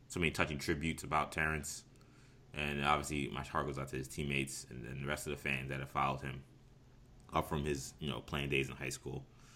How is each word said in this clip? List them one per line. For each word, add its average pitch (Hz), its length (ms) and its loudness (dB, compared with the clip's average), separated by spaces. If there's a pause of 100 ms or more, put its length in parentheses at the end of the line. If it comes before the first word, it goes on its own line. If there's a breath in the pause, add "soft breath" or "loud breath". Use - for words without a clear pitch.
so - 120 -4
many 82 120 6
touching 76 280 2
tributes 78 440 0
about 76 300 2
Terrence. 78 500 0 (720 soft breath)
And 73 300 0
obviously, 73 440 4
my 62 140 -4
heart 73 240 0
goes 67 120 -2
out 67 100 -4
to 67 80 -4
his 65 120 -4
teammates 69 600 -2
and 60 140 -8
then 67 180 -6
the 69 60 -4
rest 73 180 -2
of 76 60 -2
the 69 40 -2
fans 67 320 -2
that 67 120 -2
have 67 100 -6
followed 67 320 2
him 67 200 -6 (920)
up 80 120 4
from 78 180 2
his, 71 360 0
you 76 80 -2
know, 60 120 -2
playing 71 280 -2
days 67 220 4
in 65 60 -8
high 67 120 -4
school. - 340 -6 (340 soft breath)